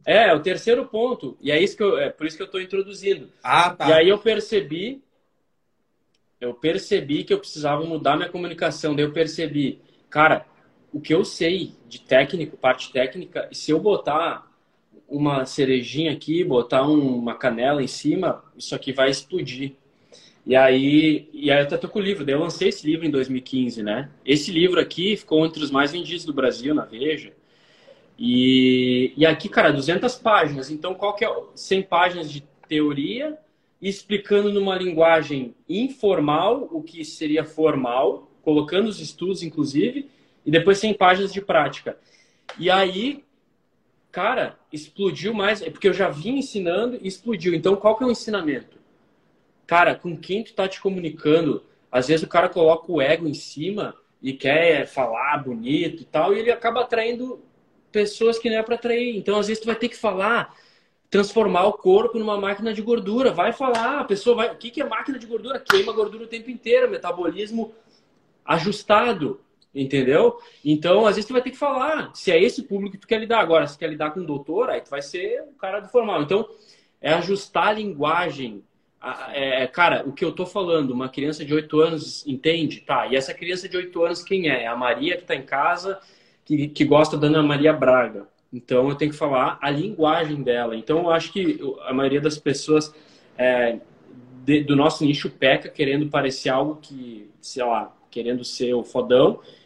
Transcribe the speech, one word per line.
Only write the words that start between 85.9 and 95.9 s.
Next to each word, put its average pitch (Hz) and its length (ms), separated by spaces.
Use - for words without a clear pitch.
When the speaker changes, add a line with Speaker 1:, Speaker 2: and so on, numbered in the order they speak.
Speaker 1:
que, 147 240
que 147 180
gosta 151 320
da 147 80
Ana 156 160
Maria 147 320
Braga. 123 540
Então, 123 340
eu 143 80
tenho 147 160
que - 60
falar 139 420
a 143 120
linguagem 156 720
dela. 120 320
Então, 151 240
eu 175 100
acho 165 240
que 180 260
a 131 60
maioria 135 280
das 151 160
pessoas, 151 560
é, 123 440
de, 147 200
do 143 120
nosso 151 280
nicho 139 260
peca 139 400
querendo 143 380